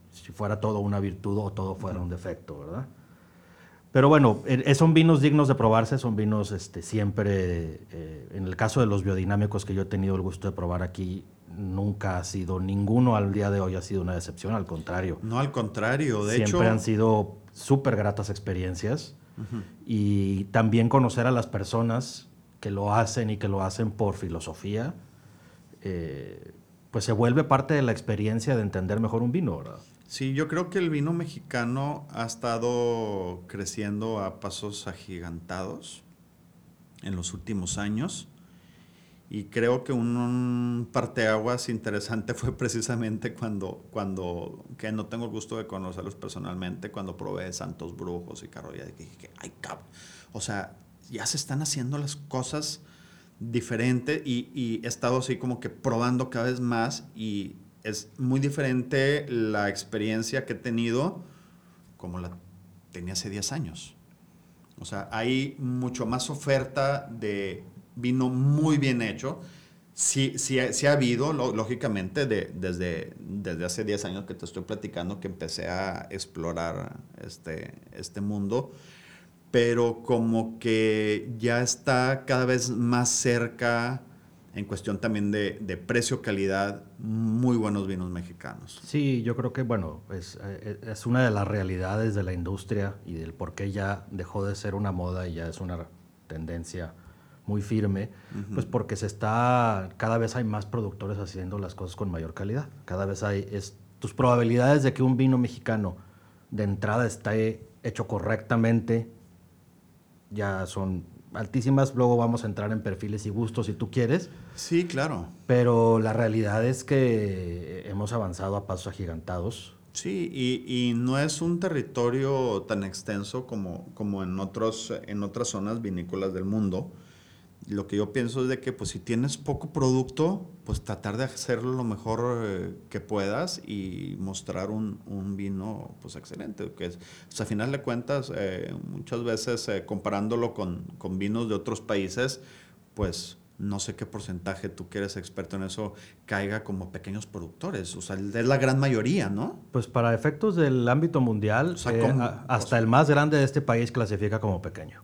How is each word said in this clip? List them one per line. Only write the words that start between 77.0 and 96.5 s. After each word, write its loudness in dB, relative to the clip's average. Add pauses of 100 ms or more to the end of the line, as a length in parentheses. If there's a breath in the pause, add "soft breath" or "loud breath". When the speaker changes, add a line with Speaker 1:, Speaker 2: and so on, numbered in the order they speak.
Speaker 2:
este, -12 (180)
este -10
mundo, -2 (800 loud breath)
pero 4
como 2
que 2
ya 4
está 2
cada 4
vez 2
más 2
cerca 2 (520 loud breath)
en -4
cuestión -4
también 0
de, 0
de -4
precio, 0
calidad, 0 (160)
muy 2
buenos 0
vinos -4
mexicanos. -12
Speaker 1:
Sí, 0
yo 0
creo -2
que, -2
bueno, -2 (100)
es, -10
eh, -8
es -8
una 6
de 6
las 2
realidades 0
de 0
la -2
industria -2 (100)
y -8
del -8
por -8
qué -4
ya -2
dejó -4
de -2
ser -4
una 0
moda -2
y -6
ya -6
es -10
una -6 (400)
tendencia -8 (520 loud breath)